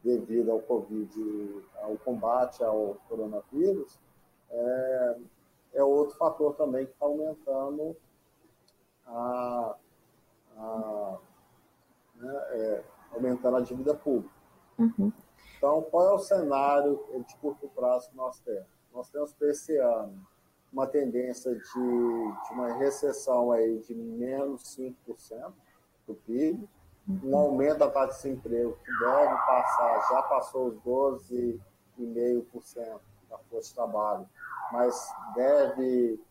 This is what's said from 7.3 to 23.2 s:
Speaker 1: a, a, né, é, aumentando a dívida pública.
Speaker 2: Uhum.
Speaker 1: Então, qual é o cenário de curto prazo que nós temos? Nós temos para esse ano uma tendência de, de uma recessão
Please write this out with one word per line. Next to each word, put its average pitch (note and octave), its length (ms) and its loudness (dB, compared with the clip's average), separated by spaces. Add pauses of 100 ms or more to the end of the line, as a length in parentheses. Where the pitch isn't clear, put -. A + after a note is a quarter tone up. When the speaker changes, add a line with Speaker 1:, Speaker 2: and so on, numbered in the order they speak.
Speaker 1:
a, A#2+ 680 -4 (840)
a, A2 600 -6 (1000)
né, C3 340 -8
é, A2 340 -2 (280)
aumentando B2 440 0
a B2+ 40 4
dívida B2+ 340 -2
pública. B2 400 -2 (440)
Speaker 2:
Uhum. A3+ 340 4 (440)
Speaker 1:
Então, D3+ 260 4
qual E3+ 260 4
é G3+ 60 6
o G3 40 2
cenário C#3+ 880 2 (220)
de - 80 -20
curto C#3+ 320 -6
prazo B2 420 0
que - 60 -20
nós B2+ 240 -8
temos? G2 260 -8 (260)
Nós B2 180 -12
temos D3 220 -6
para D3 180 2
esse D3 260 -2
ano A2 500 0 (460)
uma C3+ 160 0
tendência B2+ 680 -2
de, A2 80 -8
de A#2+ 880 0
uma A#2+ 200 -4
recessão B2+ 800 2